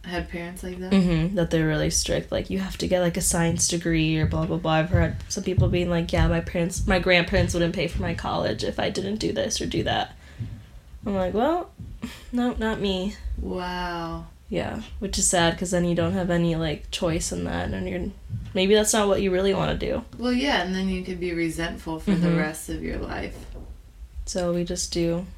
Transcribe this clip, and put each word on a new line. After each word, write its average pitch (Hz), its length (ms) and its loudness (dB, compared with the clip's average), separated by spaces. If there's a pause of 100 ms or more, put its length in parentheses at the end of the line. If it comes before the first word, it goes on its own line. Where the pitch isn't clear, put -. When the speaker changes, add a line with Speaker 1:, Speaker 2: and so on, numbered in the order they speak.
Speaker 1:
had 175 240 -4
parents 175 340 -10
like 180 160 -8
that? 185 120 -4
Speaker 2:
Mm-hmm, 180 440 4
that 170 160 2
they're 160 160 2
really 151 220 2
strict. - 420 0
Like, - 180 -2
"You 190 100 -2
have 190 180 -4
to - 100 -2
get, 180 140 4
like, 175 160 2
a 175 40 -2
science 170 460 2
degree," 160 500 2
or 156 80 4
blah, 160 200 0
blah, 170 120 0
blah. 165 160 0
I've 160 160 4
heard 170 260 4 (120)
some - 160 -4
people 185 240 4
being 175 220 2
like, 170 240 2
"Yeah, 165 140 6
my 165 120 4
parents, 170 480 -2
my 185 120 4
grandparents 175 540 4
wouldn't 170 220 2
pay 170 120 0
for - 140 -2
my 170 120 -2
college - 500 -2
if - 160 -2
I 104 100 0
didn't 185 280 -2
do - 160 -2
this - 260 -2
or - 60 -2
do 110 180 -2
that." 107 320 -2 (920)
I'm 208 100 -2
like, 185 180 0
"Well, 320 380 0 (600)
no, 247 260 0
not 220 220 -2
me." 190 360 -2 (260)
Speaker 1:
Wow. 180 840 -6 (220)
Speaker 2:
Yeah, 175 300 -2 (200)
which 202 200 -2
is 196 80 2
sad 170 320 4
'cause 180 120 -2
then 175 140 2
you 175 80 2
don't 170 200 2
have 185 180 0
any, 170 240 4
like, 160 340 -4
choice 175 420 -2
in 90 120 -4
that, 175 260 -2
and 185 180 -4
you're, 180 140 -4 (540)
maybe 190 180 4
that's 214 200 6
not 208 140 4
what 190 140 4
you 196 100 2
really 190 220 2
wanna 160 240 0
do. - 260 -2 (140)
Speaker 1:
Well, 240 160 0
yeah, 247 300 2
and 185 100 -2
then 190 160 0
you 185 140 -2
could 180 160 -6
be 175 140 -2
resentful 165 680 -4
for 202 160 0
the 175 120 4
Speaker 2:
Mm-hmm. 170 120 4
Speaker 1:
rest 156 300 -4
of 160 140 -6
your - 140 -4
life. - 380 -6 (880)
Speaker 2:
So 175 260 -2
we 175 120 0
just 175 280 -4
do 170 360 0 (100)